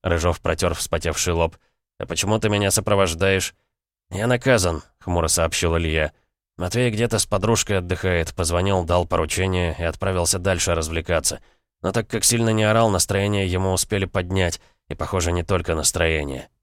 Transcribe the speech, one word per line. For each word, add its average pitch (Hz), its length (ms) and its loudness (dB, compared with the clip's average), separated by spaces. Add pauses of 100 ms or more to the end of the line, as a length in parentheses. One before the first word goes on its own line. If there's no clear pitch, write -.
Рыжов 85 380 0
протер 82 340 0
вспотевший - 580 -2
лоб. 82 240 0 (420)
"А - 80 -8
почему 98 320 0
ты 107 100 0
меня 101 220 2
сопровождаешь?" 95 840 0 (560)
"Я 98 160 -2
наказан", — 117 560 2 (160)
хмуро 85 300 0
сообщил 82 500 0
Илья. 78 340 0 (440)
"Матвей 117 340 0
где-то 113 280 0
с 95 80 0
подружкой 104 520 0
отдыхает, 87 560 -2
позвонил, 90 500 0
дал 87 220 2
поручение 87 720 -2
и 85 60 -4
отправился 90 540 -2
дальше 90 360 0
развлекаться. 80 640 -2 (420)
Но 95 100 -2
так 117 160 -2
как - 160 -4
сильно 117 260 2
не 110 140 2
орал, 110 260 4
настроение 98 560 0
ему 92 260 0
успели 95 320 -2
поднять, 90 560 -2 (280)
и, - 60 -8
похоже, 85 380 -2
не 85 120 0
только 85 300 0
настроение", — 76 720 -2 (140)